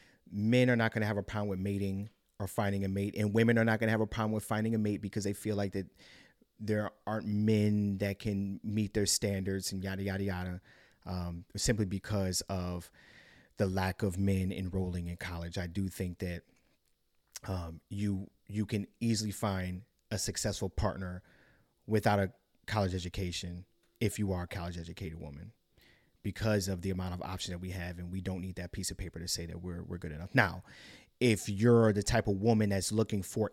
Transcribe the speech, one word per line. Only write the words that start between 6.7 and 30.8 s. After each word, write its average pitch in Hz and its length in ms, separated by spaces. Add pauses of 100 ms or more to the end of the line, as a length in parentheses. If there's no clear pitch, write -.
aren't 107 200
men 104 680
that 98 220
can 98 440
meet 107 300
their 104 140
standards 98 640
and 95 120
yada, 98 200
yada, 98 200
yada, 90 380 (440)
um, 87 380 (120)
simply 107 300
because 95 560
of 90 500 (680)
the 104 80
lack 95 380
of 92 160
men 95 320
enrolling 90 560
in 87 100
college. 85 400
I 90 100
do 95 200
think 90 320
that, 87 240 (1040)
um, 85 420
you, 101 400 (180)
you 101 200
can 101 180 (140)
easily 107 320
find 92 500 (300)
a 104 80
successful 98 500
partner 92 540 (640)
without 104 320
a 95 120 (360)
college 98 260
education 90 720 (340)
if 107 200
you 101 120
are 90 120
a 87 40
college 87 300
educated 85 420
woman 78 340 (680)
because 104 460
of 92 160
the 95 80
amount 90 240
of 87 80
options 92 300
that 87 60
we 92 120
have, 87 260
and 87 140
we 95 100
don't 92 200
need 92 160
that 87 140
piece 92 200
of 92 60
paper 90 200
to 85 100
say 87 200
that 80 160
we're, 87 180
we're 90 160
good 85 140
enough. 80 240
Now, 92 280 (560)